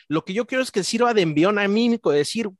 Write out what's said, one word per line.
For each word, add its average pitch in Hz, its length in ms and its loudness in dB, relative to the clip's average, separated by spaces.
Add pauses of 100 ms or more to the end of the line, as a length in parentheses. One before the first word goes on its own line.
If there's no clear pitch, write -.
lo 156 180 -4
que 185 80 -10
yo 226 140 -2
quiero 262 160 -2
es - 80 -8
que 190 120 -2
sirva 233 300 0
de 214 100 2
envión 165 360 2
anímico, 220 520 0
de 147 80 2
decir, 214 300 -4 (100)